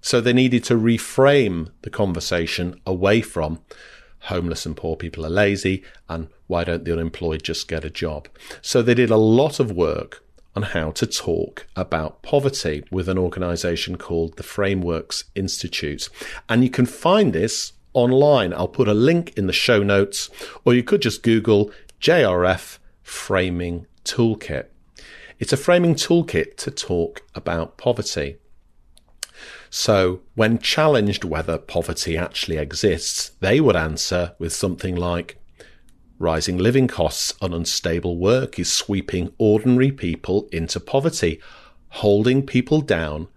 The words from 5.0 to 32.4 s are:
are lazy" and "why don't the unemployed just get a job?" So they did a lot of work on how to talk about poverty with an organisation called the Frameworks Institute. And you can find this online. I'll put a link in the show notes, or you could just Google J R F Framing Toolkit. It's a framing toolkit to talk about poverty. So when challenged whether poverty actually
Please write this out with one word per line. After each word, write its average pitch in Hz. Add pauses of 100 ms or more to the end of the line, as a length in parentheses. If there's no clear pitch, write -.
are 78
lazy" 98 (240)
and 82 (180)
"why 85
don't 85
the 82
unemployed 82
just -
get 80
a 92
job?" 78 (320)
So -
they 120
did 120
a 113
lot 113
of 107
work 78 (320)
on 104
how 80
to -
talk - (100)
about 80
poverty 135
with 90
an 92
organisation 87
called 82
the -
Frameworks 92 (100)
Institute. - (400)
And 117
you 127
can 123
find 185
this - (220)
online. 127
I'll 78
put 117
a 107
link 165
in 98
the 92
show 110
notes, 101 (360)
or 123
you 123
could 180
just -
Google 110 (300)
J 160
R 90
F - (240)
Framing 87 (180)
Toolkit. 110 (720)
It's -
a -
framing 175
toolkit -
to -
talk - (120)
about 85
poverty. 73 (1300)
So 92 (140)
when 110
challenged 117
whether 82
poverty 82
actually -